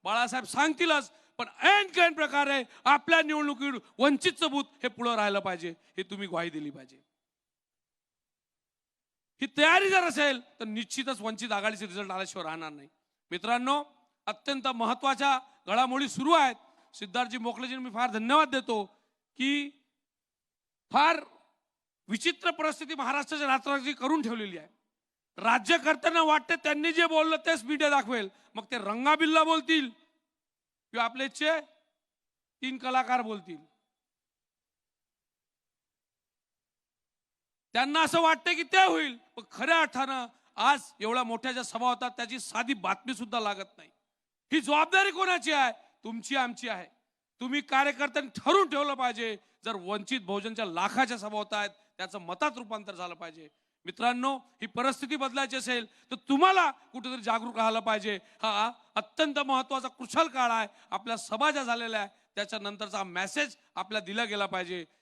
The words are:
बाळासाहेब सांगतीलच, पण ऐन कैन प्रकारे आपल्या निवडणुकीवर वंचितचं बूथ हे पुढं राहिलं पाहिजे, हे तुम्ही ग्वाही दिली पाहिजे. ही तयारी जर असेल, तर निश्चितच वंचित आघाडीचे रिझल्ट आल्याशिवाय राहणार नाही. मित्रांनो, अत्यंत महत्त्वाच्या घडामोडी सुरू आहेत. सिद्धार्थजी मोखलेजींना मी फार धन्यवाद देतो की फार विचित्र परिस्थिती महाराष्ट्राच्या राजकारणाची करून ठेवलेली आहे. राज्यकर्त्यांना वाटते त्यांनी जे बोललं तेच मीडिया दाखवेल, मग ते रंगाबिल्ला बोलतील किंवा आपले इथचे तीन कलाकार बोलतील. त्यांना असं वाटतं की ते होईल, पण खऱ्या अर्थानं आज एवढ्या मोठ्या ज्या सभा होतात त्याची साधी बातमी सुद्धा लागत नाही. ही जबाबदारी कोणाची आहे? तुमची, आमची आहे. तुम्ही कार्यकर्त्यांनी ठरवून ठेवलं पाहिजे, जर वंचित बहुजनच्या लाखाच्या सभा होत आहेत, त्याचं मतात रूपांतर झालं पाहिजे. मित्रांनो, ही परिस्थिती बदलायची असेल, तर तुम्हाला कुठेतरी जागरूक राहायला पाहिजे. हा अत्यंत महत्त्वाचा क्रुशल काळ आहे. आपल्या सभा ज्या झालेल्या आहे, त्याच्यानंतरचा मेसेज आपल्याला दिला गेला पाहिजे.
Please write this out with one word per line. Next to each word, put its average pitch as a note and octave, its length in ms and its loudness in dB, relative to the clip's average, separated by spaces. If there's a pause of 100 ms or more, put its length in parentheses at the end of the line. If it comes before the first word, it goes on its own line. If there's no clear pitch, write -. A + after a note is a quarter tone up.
बाळासाहेब A#3 420 -2
सांगतीलच, D4+ 680 2 (260)
पण A#3+ 80 -4 (160)
ऐन G4 260 6
कैन E4+ 260 4
प्रकारे C#4 500 0 (220)
आपल्या D#4+ 360 4
निवडणुकीवर C#4+ 560 -2 (220)
वंचितचं D4 520 2
बूथ C#4 120 -2 (200)
हे B3 40 0
पुढं A#3 280 -2
राहिलं G3+ 240 0
पाहिजे, F3+ 300 -6
हे - 340 -10
तुम्ही G3 240 -10
ग्वाही E3+ 220 -4
दिली D3+ 200 -8
पाहिजे. C3 280 -18 (2500)
ही C4+ 60 -4 (100)
तयारी F4+ 320 6
जर F#4+ 140 6
असेल, C#4+ 380 0 (180)
तर A3+ 60 -8
निश्चितच A3+ 560 -6
वंचित A3 300 -6
आघाडीचे G#3 360 -2
रिझल्ट F#3+ 240 -10
आल्याशिवाय F#3 320 -8
राहणार D#3+ 280 -8
नाही. D3 160 -18 (440)
मित्रांनो, B3 520 0 (420)
अत्यंत C4+ 420 -4
महत्त्वाच्या B3+ 720 0 (280)
घडामोडी B3+ 420 2
सुरू D#4 240 0
आहेत. C#4 220 6 (380)
सिद्धार्थजी A3+ 440 -4
मोखलेजींना B3 520 -8
मी G3+ 60 -12
फार B3 140 0
धन्यवाद B3 400 4
देतो A#3+ 360 -2 (520)
की C#4+ 320 0 (1200)
फार D4+ 280 4 (880)
विचित्र E4 440 -2
परिस्थिती D#4 440 -4
महाराष्ट्राच्या C#4+ 520 -4
राजकारणाची C4+ 460 0
करून C#4+ 280 0
ठेवलेली G#3+ 360 -6
आहे. D3+ 100 -18 (720)
राज्यकर्त्यांना D#4 840 2
वाटते D#4 320 2
त्यांनी D4+ 360 0
जे E4 140 4
बोललं D#4+ 300 2
तेच D#4 280 0
मीडिया D4 260 0
दाखवेल, A#3 400 0 (260)
मग G#3+ 160 -10
ते B3 60 -2
रंगाबिल्ला D4+ 640 4
बोलतील D#4+ 460 2 (1040)
किंवा A#3 140 0
आपले B3+ 200 -4
इथचे D4+ 360 -2 (1000)
तीन C4 160 -6
कलाकार B3+ 440 0
बोलतील. F#3+ 360 -10 (4000)
त्यांना C#4+ 280 2
असं E4 200 4
वाटतं D#4+ 340 4
की E4 80 -2
ते F#4+ 200 6
होईल, D#4+ 340 2 (180)
पण A#3 160 -14
खऱ्या D#4+ 280 2
अर्थानं C4 480 -2 (280)
आज B3+ 260 2 (180)
एवढ्या A#3 240 0
मोठ्या A#3 280 -4
ज्या B3 120 -6
सभा B3 260 -2
होतात B3 220 -2
त्याची A#3+ 280 -8
साधी A#3+ 340 -4
बातमी G3 400 -4
सुद्धा A3 260 -6
लागत G3+ 380 -6
नाही. D#3 120 -20 (640)
ही D#4 80 4
जबाबदारी E4 500 4
कोणाची F4+ 400 0
आहे? C4+ 200 2 (320)
तुमची, A3+ 320 -8
आमची A#3+ 340 -4
आहे. F3+ 160 -10 (540)
तुम्ही B3+ 220 -4
कार्यकर्त्यांनी C#4 800 0
ठरवून F4 300 4
ठेवलं C#4+ 240 -2
पाहिजे, A#3 440 -4 (280)
जर A3 100 -4
वंचित G#3 460 -6
बहुजनच्या G3+ 440 -6
लाखाच्या G#3 520 0
सभा G#3+ 200 -8
होत G#3 160 -6
आहेत, G#3 160 -2
त्याचं - 500 -12
मतात F#3 360 -2
रूपांतर G#3 400 -12
झालं F3 180 -10
पाहिजे. E3 360 -16 (360)
मित्रांनो, B3 520 -2
ही - 280 -16
परिस्थिती C4 500 -2
बदलायची C4 400 -2
असेल, B3 300 -2 (260)
तर B3+ 40 -6
तुम्हाला E4 560 6
कुठेतरी B3+ 500 -10
जागरूक A3+ 360 -2
राहायला A3+ 220 2
पाहिजे. G#3+ 400 -2 (220)
हा G#3+ 300 0 (240)
अत्यंत C#4+ 440 0
महत्त्वाचा C4 480 0
क्रुशल C4 400 0
काळ B3 240 0
आहे. A3 160 0 (240)
आपल्या A3 260 -4
सभा B3+ 340 0
ज्या C#4+ 120 -2
झालेल्या A#3 360 -4
आहे, G3+ 100 -6 (260)
त्याच्यानंतरचा G3+ 680 -8
मेसेज F#3+ 520 -4 (200)
आपल्याला F#3+ 300 -6
दिला G#3 180 -2
गेला G3+ 220 -2
पाहिजे. F3+ 400 -6 (160)